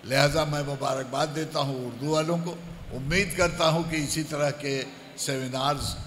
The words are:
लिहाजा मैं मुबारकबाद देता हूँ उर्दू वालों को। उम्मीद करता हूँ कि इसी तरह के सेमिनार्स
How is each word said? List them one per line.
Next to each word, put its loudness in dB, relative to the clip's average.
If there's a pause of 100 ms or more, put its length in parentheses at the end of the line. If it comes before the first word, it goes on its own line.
लिहाजा 4
मैं 0
मुबारकबाद -2
देता -4
हूँ -2
उर्दू -2
वालों 4
को। -4 (440)
उम्मीद 0
करता 4
हूँ 4
कि 0
इसी 0
तरह 0
के -2 (360)
सेमिनार्स 0 (100)